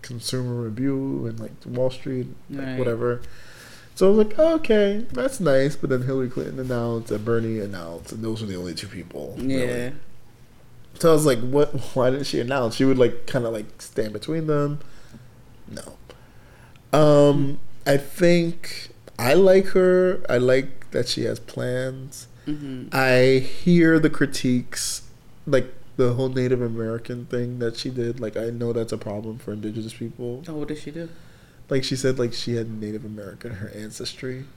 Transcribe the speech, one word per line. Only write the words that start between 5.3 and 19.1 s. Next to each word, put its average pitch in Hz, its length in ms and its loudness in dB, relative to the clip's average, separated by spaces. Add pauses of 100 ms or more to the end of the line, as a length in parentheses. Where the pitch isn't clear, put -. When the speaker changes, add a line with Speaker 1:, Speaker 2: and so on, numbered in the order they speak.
Speaker 1:
nice." 143 360 4
But 143 140 -2
then 127 140 2
Hillary 127 260 -2
Clinton 143 300 -6
announced 117 500 -2
and 104 160 -4
Bernie 113 340 0
announced, 87 520 -8
and 110 120 -8
those 107 180 -4
were 110 60 -6
the 98 80 -6
only 87 200 -6
two 90 120 -10
people, 80 520 -12
really. 131 140 0 (120)
Speaker 2:
Yeah. 123 240 -4 (1080)
Speaker 1:
So 165 100 4
I 160 40 8
was 151 120 4
like, 127 140 4
"What? 135 340 2 (220)
Why 127 160 4
didn't 139 160 -2
she 147 120 -2
announce?" 123 360 -2
She 135 100 2
would, 135 140 4
like, 120 260 4
kinda, 117 240 -2
like, 107 320 -8
stand 110 320 -6
between 156 320 -4
them. 147 320 0 (920)
No. - 300 -16 (960)
Um, 143 640 6 (280)
Speaker 2:
Hmm. 139 40 2
Speaker 1:
I 143 80 4
think 170 920 0 (280)